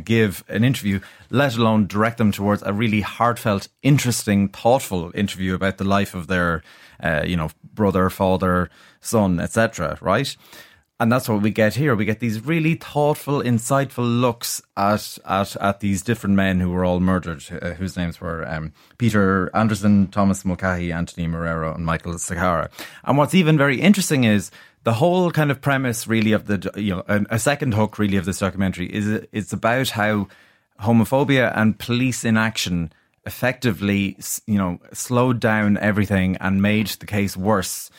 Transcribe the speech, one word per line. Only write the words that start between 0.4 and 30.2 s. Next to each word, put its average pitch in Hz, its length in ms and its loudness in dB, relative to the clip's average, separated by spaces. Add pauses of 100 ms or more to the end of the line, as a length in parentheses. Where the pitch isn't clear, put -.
an 110 160 0
interview, 101 340 0 (320)
let 123 260 0
alone 110 300 2
direct 107 320 0
them 107 140 2
towards 101 340 0
a 98 60 -2
really 107 300 0
heartfelt, 113 680 -2 (160)
interesting, 117 640 2
thoughtful 98 640 0
interview 95 400 -2
about 92 240 -2
the 98 60 -4
life 98 300 0
of 87 120 -8
their, 87 360 0 (380)
uh, 78 240 0
you 87 120 -2
know, 78 140 -4 (220)
brother, 95 380 2
father, 92 580 0 (320)
son, 98 380 0
et 87 140 -6
cetera, 87 480 -2
right? 110 360 0 (640)
And 117 100 2
that's 123 180 0
what 107 140 0
we 107 80 2
get 107 240 2
here. 131 220 2
We 104 80 -2
get 107 160 -2
these 110 260 -4
really 165 300 0
thoughtful, 147 680 -2
insightful 120 800 0
looks 120 420 -2 (140)
at, 104 500 0
at, 98 300 -2
at 101 240 -2
these 101 220 -2
different 104 340 0
men 95 240 2
who 90 100 0
were 90 140 0
all 90 160 2
murdered, 87 420 0 (180)
uh, 90 100 -6
whose 87 260 -8
names 85 240 -6
were, 82 280 -8
um, 78 240 -8 (240)
Peter 98 580 2
Anderson, 104 520 4
Thomas 98 380 0
Mulcahy, 90 480 -2
Anthony 85 340 -4
Marrero, 82 480 -4
and 85 100 -8
Michael 82 300 -4
Sakara. 85 560 -2 (320)
And 135 160 0
what's 143 160 2
even 160 240 6
very 135 220 2
interesting 170 420 4
is 104 300 2 (320)
the 113 80 2
whole 175 400 2
kind 151 180 2
of 135 100 -4
premise, 131 460 -2
really, 110 240 2
of 92 160 0
the, 95 300 -4
you 101 180 -2
know, 87 140 -6
a, 104 220 0
a 117 100 -2
second 143 340 0
hook, 107 240 0
really, 101 180 2
of 90 80 0
this 92 140 -4
documentary 92 480 -2
is 104 220 -4 (240)
it's 107 200 -6
about 120 380 0
how 104 380 0 (520)